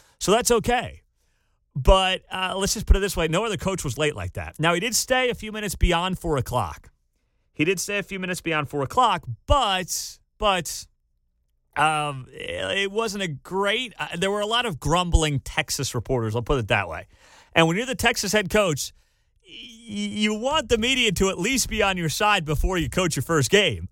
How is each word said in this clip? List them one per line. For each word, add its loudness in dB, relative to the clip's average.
So 2
that's 4
okay. 0
But, 4
uh, -4
let's 0
just -6
put 10
it 2
this -2
way. 0
No 0
other -2
coach -4
was -6
late 0
like -8
that. -10
Now, 2
he 0
did -2
stay 0
a -2
few -12
minutes -6
beyond 2
four -2
o'clock. -4
He -2
did 0
stay -6
a -4
few -10
minutes -6
beyond -2
four -4
o'clock, 2
but, 0
but, 0
um, 0
it -4
wasn't -4
a -2
great, -4
uh, -8
there 0
were -2
a -2
lot 0
of -6
grumbling 2
Texas -6
reporters, -2
I'll -2
put 0
it -6
that 0
way. -12
And 6
when 0
you're -2
the -4
Texas 0
head 0
coach, 0
y-, -20
you -4
want 0
the 4
media 2
to 2
at -2
least 0
be 0
on 2
your -2
side 2
before 0
you -2
coach 0
your -2
first 2
game. 2